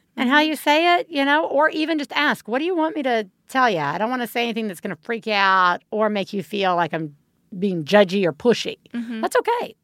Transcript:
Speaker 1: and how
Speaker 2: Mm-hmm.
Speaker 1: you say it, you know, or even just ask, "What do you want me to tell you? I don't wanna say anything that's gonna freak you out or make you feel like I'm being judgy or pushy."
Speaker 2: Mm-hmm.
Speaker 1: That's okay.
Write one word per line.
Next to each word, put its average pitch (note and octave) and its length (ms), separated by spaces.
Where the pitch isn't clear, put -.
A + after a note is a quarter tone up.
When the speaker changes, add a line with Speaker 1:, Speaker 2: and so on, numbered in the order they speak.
Speaker 1:
and C4 120
how D4 120
Speaker 2:
Mm-hmm. D#4 80
Speaker 1:
you D4+ 80
say E4+ 420
it, - 120
you C#4+ 140
know, D4+ 220
or D4+ 240
even D#4 280
just C#4+ 140
ask, C#4 360
"What A#3+ 100
do D4+ 60
you F#4 100
want D#4+ 220
me D4+ 80
to A3+ 240
tell B3+ 220
you? F3 80
I D3 180
don't G#3+ 140
wanna B3+ 160
say A#3 160
anything A3+ 240
that's F3+ 140
gonna G3 160
freak A3+ 300
you A3 80
out F#3+ 560
or G#3+ 200
make G3+ 220
you G3+ 100
feel F#3+ 320
like E3+ 180
I'm D#3 220
being F3+ 260
judgy F#3+ 400
or D#3+ 80
pushy." - 440
Speaker 2:
Mm-hmm. A#3 280
Speaker 1:
That's - 160
okay. A#4+ 480